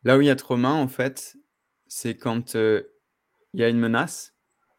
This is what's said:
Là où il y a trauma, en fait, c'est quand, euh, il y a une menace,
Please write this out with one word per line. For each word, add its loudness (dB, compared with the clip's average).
Là 6
où 6
il 4
y 6
a 2
trauma, -2
en 0
fait, -8
c'est -8
quand, -6
euh, 2
il -4
y 2
a 4
une 2
menace, -2